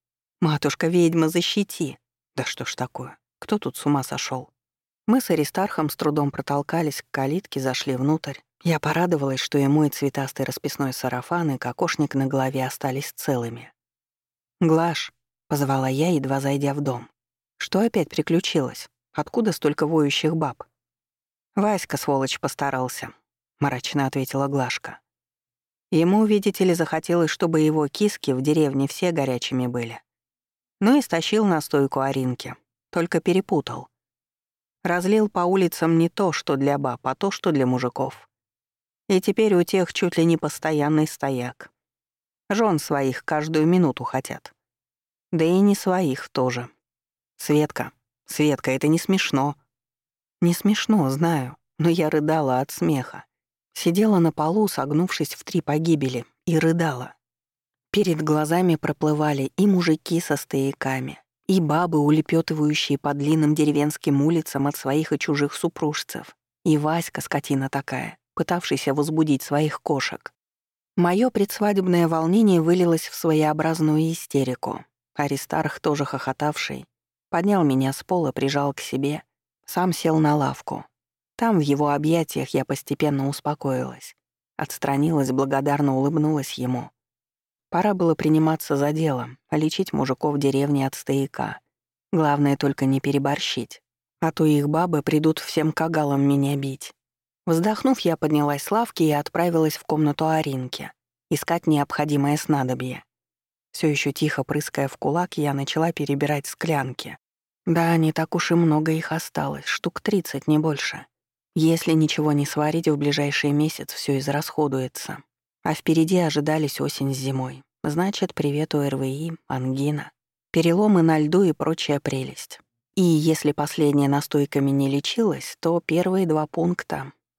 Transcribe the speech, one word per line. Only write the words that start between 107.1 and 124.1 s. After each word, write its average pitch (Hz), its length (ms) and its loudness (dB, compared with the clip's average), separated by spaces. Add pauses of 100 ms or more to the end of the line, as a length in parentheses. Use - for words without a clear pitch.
Да, 165 320 2
не 160 160 4
так - 220 -4
уж - 160 -2
и 170 40 4
много 160 380 2
их 160 200 -4
осталось, 143 520 -6
штук - 380 -6
тридцать, 185 440 -2
не 156 120 4
больше. 151 480 -4 (480)
Если 165 380 2
ничего 151 400 2
не 143 120 2
сварить, 156 420 -2
в 147 120 2
ближайший 143 540 0
месяц 151 420 -2
все 139 240 -2
израсходуется. 143 1040 -4 (400)
А 160 100 -2
впереди 160 460 2
ожидались 151 640 0
осень 139 320 -4
с - 20 -4
зимой. 131 460 -6 (200)
Значит, 180 520 -2
привет 147 400 -2
о 147 100 2
эр 135 120 -2
вэ 135 120 -4
и, 156 240 -6 (140)
ангина, 135 640 -4 (400)
переломы 175 480 4
на 160 180 4
льду 165 260 4
и 165 80 4
прочая 151 460 -2
прелесть. 131 640 -8 (340)
И 190 80 2
если 156 500 4
последняя 143 560 2
настойками 139 640 0